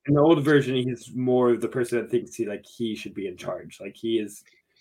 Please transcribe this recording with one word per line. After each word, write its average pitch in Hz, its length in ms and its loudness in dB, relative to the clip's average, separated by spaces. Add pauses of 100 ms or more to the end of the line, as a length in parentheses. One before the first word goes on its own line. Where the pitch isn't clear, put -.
In 143 80 2
the 143 60 6
old 156 220 6
version, 135 320 4
he's 127 400 -4
more 123 400 2
the 110 140 -4
person 120 320 -2
that 107 100 -12
thinks 117 240 -4
he, 113 100 -4
like, 101 200 -8
he 113 300 -6
should 98 180 -12
be 98 140 -8
in 90 100 -12
charge. 80 420 -12
Like, 101 160 -14
he 113 240 -2
is, 104 240 -10 (380)